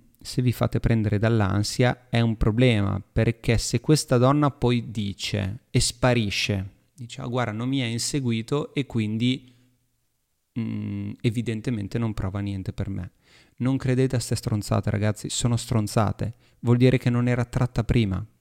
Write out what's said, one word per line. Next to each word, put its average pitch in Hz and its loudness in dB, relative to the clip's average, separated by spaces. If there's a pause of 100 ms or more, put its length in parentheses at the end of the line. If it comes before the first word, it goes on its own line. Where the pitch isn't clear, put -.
(200)
se - -6
vi 123 4
fate 113 0
prendere 107 2
dall'ansia 110 2
è 120 2
un 117 2
problema, 107 2
perché 113 0
se - -2
questa - 2
donna 139 4
poi 120 -2
dice 101 -6
e 131 2
sparisce, 107 0 (220)
dice, 120 -14
"Ah, 135 -10
guarda, 120 -4
non 113 -6
mi 135 -2
ha 120 -2
inseguito 120 -2
e 139 -2
quindi, 113 -2 (1080)
mm, 104 -6
evidentemente 110 -4
non 113 -2
prova 98 -4
niente 98 -6
per 98 -6
me." 101 -8 (440)
Non 131 -2
credete 127 0
a 123 2
ste - -4
stronzate, 107 -2
ragazzi, 104 -2
sono - 0
stronzate, 107 -2 (240)
vuol 120 2
dire 127 6
che - 0
non 120 2
era 123 0
attratta - -2
prima. 104 2 (180)